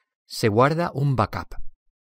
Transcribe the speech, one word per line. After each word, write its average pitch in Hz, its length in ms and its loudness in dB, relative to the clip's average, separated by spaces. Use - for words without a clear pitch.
se - 220 -2
guarda 143 460 2
un 139 220 0
backup, 104 400 -4